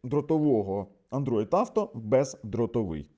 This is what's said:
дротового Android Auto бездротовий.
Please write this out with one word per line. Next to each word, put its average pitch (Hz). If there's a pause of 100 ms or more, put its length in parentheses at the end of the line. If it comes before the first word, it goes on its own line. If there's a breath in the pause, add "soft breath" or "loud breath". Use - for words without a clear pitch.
дротового 127 (240)
Android 120
Auto 208
бездротовий. 110